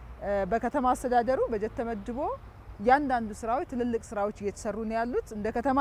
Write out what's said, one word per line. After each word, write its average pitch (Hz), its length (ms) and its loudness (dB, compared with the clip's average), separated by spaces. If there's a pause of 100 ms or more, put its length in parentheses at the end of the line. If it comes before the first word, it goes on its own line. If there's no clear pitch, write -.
(180)
እ፣ 190 120 -6 (160)
በከተማ 233 420 2
አስተዳደሩ 247 600 2
በጀት 220 260 -2
ተመድቦ 233 440 -6 (580)
እያንዳንዱ 247 580 4
ስራዎች፣ 233 340 -2
ትልልቅ 240 360 -2
ስራዎች 208 340 -2
እየተሰሩ 202 420 -4
ነው 220 140 -4
ያሉት። 240 380 -2
እንደ 208 200 -4
ከተማ 262 280 2